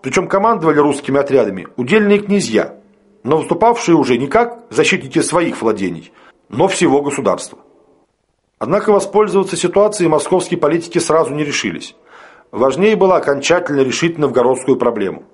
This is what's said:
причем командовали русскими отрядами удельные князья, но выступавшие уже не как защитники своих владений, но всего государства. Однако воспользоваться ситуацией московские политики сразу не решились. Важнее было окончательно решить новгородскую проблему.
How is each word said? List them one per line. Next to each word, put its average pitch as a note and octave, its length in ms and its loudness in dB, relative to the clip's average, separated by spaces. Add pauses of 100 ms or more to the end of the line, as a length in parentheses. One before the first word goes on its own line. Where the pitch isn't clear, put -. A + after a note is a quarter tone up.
причем E3 260 -2
командовали F#3+ 500 0
русскими C#3+ 420 0
отрядами G#2+ 480 0 (100)
удельные G3+ 420 2
князья, G3 580 -2 (460)
но D3 140 0
выступавшие F3+ 580 2
уже C3 220 2
не C3+ 100 -2
как A#3 420 0
защитники D3 520 0
своих - 400 -2
владений, F#2+ 500 -4 (380)
но D3+ 180 0
всего C#3 340 2
государства. B2+ 560 -4 (1000)
Однако G3 320 0
воспользоваться G3 680 2
ситуацией F3+ 500 0
московские D#3+ 520 0
политики E3 400 -2
сразу D#3 340 0
не D3+ 100 -4
решились. A#2 520 -6 (560)
Важнее C3+ 440 2
было F#3 200 4
окончательно D3+ 680 0
решить C#3+ 380 -2
новгородскую B2+ 580 2
проблему. G#2+ 460 -2 (100)